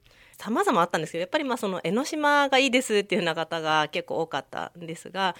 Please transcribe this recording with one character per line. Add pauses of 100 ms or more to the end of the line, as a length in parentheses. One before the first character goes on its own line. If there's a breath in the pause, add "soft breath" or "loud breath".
(380 soft breath)
様
々
あ
っ
た
ん
で
す
け
ど、
や
っ
ぱ
り、
ま
あ、
そ
の、
「江
ノ
島
が
い
い
で
す」
っ
て
い
う
よ
う
な
方
が
結
構
多
か
っ
た
ん
で
す
が、